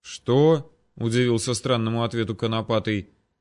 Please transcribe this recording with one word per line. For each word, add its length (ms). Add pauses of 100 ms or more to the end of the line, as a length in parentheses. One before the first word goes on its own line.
"Что?" — 720 (200)
удивился 580
странному 500
ответу 320
Конопатый. 760 (320)